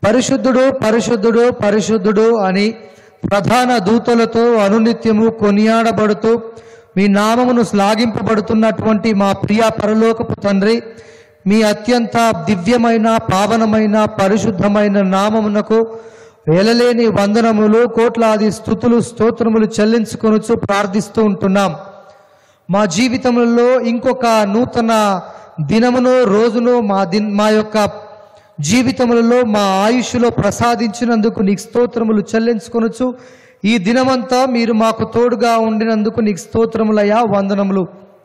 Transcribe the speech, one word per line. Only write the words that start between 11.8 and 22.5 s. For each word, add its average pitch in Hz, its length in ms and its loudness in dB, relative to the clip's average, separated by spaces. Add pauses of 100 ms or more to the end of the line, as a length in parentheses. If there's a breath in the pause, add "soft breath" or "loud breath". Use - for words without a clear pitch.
దివ్యమైన, 226 720 0 (160)
పావనమైన, 214 720 0
పరిశుద్ధమైన 202 960 0
నామమునకు 208 960 0 (560 loud breath)
ఎలలేని 233 540 2
వందనములు, 214 800 2
కోట్లాది 226 640 0
స్తుతులు, 233 480 0
స్తోత్రములు 220 680 0 (140)
చెల్లించుకొనుచు 220 720 0
ప్రార్థిస్తూ 202 680 -2
ఉంటున్నాం. 196 520 0 (960 soft breath)